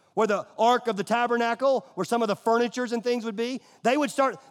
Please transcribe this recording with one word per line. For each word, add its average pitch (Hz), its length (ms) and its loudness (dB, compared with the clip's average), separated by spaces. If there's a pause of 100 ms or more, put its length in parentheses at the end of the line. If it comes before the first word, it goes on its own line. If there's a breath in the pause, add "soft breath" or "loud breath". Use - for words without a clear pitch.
(140 soft breath)
where 214 120 2
the 202 200 -2 (120)
Ark 240 300 4
of 214 80 -2
the 196 80 -4
Tabernacle, 233 840 0 (100)
where 180 100 -2
some 233 160 0
of 220 60 0
the 196 80 -2
furnitures 233 560 0
and 233 120 -4
things 240 220 -2
would 220 100 -6
be. 233 240 -6 (220 soft breath)
They 254 160 2
would 285 120 0
start, 262 280 0 (120)